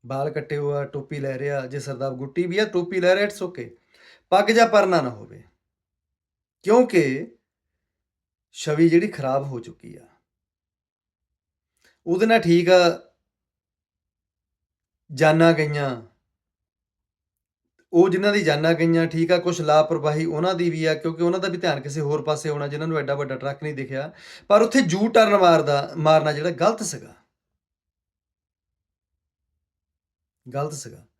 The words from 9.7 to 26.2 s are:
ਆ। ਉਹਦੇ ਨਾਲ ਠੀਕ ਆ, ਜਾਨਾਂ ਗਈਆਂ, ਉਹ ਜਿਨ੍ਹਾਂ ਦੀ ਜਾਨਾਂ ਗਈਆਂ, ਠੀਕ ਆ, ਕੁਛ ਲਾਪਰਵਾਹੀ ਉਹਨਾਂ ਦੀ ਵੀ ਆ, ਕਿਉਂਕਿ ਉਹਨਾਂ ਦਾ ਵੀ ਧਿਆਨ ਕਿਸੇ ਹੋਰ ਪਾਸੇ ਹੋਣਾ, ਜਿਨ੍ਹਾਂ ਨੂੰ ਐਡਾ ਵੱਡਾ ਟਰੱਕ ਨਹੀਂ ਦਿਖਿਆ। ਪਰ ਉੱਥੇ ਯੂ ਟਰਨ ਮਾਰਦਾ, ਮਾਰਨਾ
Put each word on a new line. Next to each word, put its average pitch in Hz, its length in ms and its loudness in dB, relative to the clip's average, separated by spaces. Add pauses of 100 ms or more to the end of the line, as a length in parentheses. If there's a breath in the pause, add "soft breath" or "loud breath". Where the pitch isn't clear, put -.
ਆ। - 120 -20 (2000)
ਉਹਦੇ 185 180 0
ਨਾਲ 226 140 4
ਠੀਕ 170 300 2
ਆ, 180 400 4 (2000)
ਜਾਨਾਂ 160 400 4
ਗਈਆਂ, 147 480 -4 (1900)
ਉਹ 180 160 6
ਜਿਨ੍ਹਾਂ 196 240 0
ਦੀ 202 100 0
ਜਾਨਾਂ 156 300 0
ਗਈਆਂ, 165 340 0
ਠੀਕ 165 240 -2
ਆ, 180 60 4
ਕੁਛ 170 240 -4
ਲਾਪਰਵਾਹੀ 151 640 0
ਉਹਨਾਂ 165 300 -2
ਦੀ 170 140 -2
ਵੀ 160 160 -4
ਆ, 156 80 0
ਕਿਉਂਕਿ 165 300 -4
ਉਹਨਾਂ 175 160 0
ਦਾ 190 80 -4
ਵੀ 175 100 -6
ਧਿਆਨ 156 240 -4
ਕਿਸੇ 143 200 -8
ਹੋਰ 147 200 -4
ਪਾਸੇ 151 280 -4
ਹੋਣਾ, 143 180 -6
ਜਿਨ੍ਹਾਂ 151 200 -8
ਨੂੰ 160 100 -4
ਐਡਾ 139 180 -4
ਵੱਡਾ 135 200 -8
ਟਰੱਕ 139 280 -10
ਨਹੀਂ 151 100 -8
ਦਿਖਿਆ। 135 400 -10 (340 loud breath)
ਪਰ 208 140 6
ਉੱਥੇ 233 180 2
ਯੂ 190 280 0
ਟਰਨ 220 300 4
ਮਾਰਦਾ, 147 600 4
ਮਾਰਨਾ 156 360 2